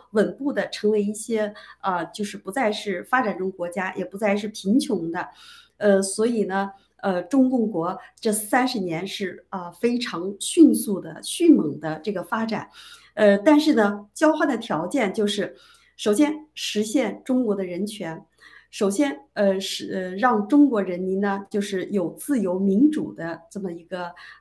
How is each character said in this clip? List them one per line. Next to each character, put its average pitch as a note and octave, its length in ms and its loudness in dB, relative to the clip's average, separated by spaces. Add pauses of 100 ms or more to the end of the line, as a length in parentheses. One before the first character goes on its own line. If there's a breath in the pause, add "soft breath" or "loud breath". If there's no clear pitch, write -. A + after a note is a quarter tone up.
(120)
稳 G3 260 2
步 C4+ 160 -4
地 F#3+ 160 -2
成 - 200 -2
为 G#3 140 2
一 G#3 100 -2
些， G#3+ 400 -4 (280 loud breath)
呃， F3+ 260 -4
就 G#3 160 -8
是 G3+ 140 -8
不 F#3+ 120 -12
再 A3 220 0
是 G3+ 320 -6
发 B3+ 180 0
展 G3+ 160 -4
中 F#3 140 -4
国 F3 160 -8
家， F#3 280 -6
也 F#3 100 -6
不 G3 120 -14
再 G#3 180 0
是 G#3 120 -4
贫 G#3 320 0
穷 E3 320 -4
的。 F3 160 -8 (500 loud breath)
呃， G3+ 240 4
所 G3 240 -2
以 A#3 200 0
呢， G3 260 -4 (300 soft breath)
呃， F3+ 220 -2
中 B3+ 260 4
共 A#3 200 0
国 F3+ 300 -4 (200 loud breath)
这 A3 120 0
三 B3 340 2
十 B3+ 140 -4
年 F3 260 -4
是， G3 440 -8
呃， F3+ 240 -10
非 A#3+ 260 0
常 F#3 400 -6
迅 C#4+ 340 8
速 G#3+ 280 -2
的、 - 200 -14
迅 E4 320 4
猛 D#3 280 2
的 D#3+ 180 -6
这 G#3 140 -6
个 F3+ 100 -6
发 A3 220 -4
展。 A3 240 -6 (460 loud breath)
呃， G3+ 220 6
但 D4 220 6
是 D4+ 140 4
呢， G#3 400 2
交 D#4 200 4
换 D#4 140 2
的 B3 100 0
条 F3 300 -4
件 G#3+ 260 -2
就 G#3 140 0
是， G3 280 -4 (420 soft breath)
首 G#3+ 160 0
先 D4 400 0
实 - 300 -4
现 A3 420 -2
中 B3+ 180 0
国 G#3+ 100 0
的 G3 120 -4
人 F3 200 -4
权， E3+ 400 -10 (460 loud breath)
首 G3 180 0
先， C#4 300 0 (140)
呃， G3 260 2
是， G3 340 -8
呃， F#3 220 -6
让 G#3 320 2
中 D4 220 6
国 A3 120 0
人 F3+ 180 -4
民 F#3 200 -2
呢， G3+ 300 -2
就 G#3 100 -2
是 G3 320 -4
有 F3+ 220 -2
自 C#4 280 -2
由 F#3 160 0
民 G3 320 4
主 C4+ 240 -4
的 E3 360 -10
这 G3+ 100 -12
么 F#3+ 120 -8
一 E3+ 120 -14
个， F3 280 -10 (300 loud breath)